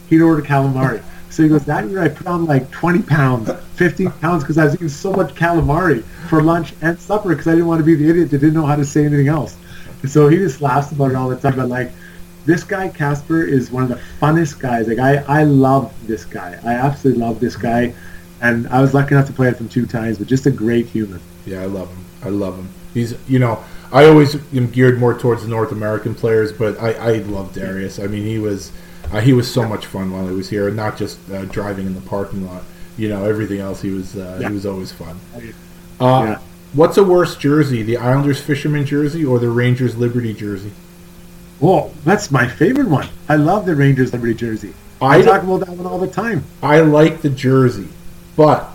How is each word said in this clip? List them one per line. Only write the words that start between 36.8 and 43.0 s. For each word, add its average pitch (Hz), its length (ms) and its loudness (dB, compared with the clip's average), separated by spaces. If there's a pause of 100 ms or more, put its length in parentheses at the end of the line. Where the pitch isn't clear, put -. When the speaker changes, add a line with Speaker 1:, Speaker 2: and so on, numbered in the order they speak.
Speaker 2:
a 202 60 6
worse 180 320 2
jersey, 139 480 2
the 113 140 0
Islanders 139 420 2
fisherman 147 440 -2
jersey 147 400 -2
or 127 140 2
the 120 120 0
Rangers 123 460 0
Liberty 117 380 -2
jersey? 101 380 -8 (880)
Speaker 1:
Well, 156 320 2 (120)
that's 185 280 0
my - 160 2
favorite 254 400 0
one. 117 180 0 (220)